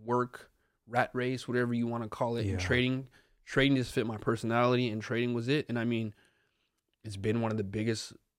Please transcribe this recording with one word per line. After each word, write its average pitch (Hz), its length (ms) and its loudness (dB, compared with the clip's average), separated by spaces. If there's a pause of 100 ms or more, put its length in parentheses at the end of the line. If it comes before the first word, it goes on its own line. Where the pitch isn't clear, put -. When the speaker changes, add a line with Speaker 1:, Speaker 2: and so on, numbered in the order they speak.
Speaker 1:
work 120 460 -2 (360)
rat 120 260 2
race, 127 340 -2
whatever 120 260 0
you 117 140 0
wanna 117 200 -4
call 117 300 -2
it. 113 40 -2
And 101 100 0
Speaker 2:
Yeah. 92 60 -2
Speaker 1:
trading, 127 500 2 (380)
trading 139 320 4
just 123 160 -2
fit 117 120 2
my 113 120 -6
personality, 120 720 2
and 107 120 -4
trading 120 320 -2
was 117 140 -2
it. 147 220 0
And 120 100 -2
I 117 60 -2
mean, 117 280 -2 (880)
it's 104 140 -10
been 110 240 2
one 113 100 0
of 110 60 -2
the 110 60 -2
biggest 110 500 -4 (260)